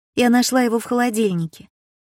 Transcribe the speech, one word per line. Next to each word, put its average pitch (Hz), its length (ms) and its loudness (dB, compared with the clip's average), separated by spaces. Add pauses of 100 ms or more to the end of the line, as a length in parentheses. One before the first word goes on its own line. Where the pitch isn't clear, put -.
(140)
Я 240 160 2
нашла 247 320 2
его 233 160 0
в 220 60 -6
холодильнике». 214 840 -4 (320)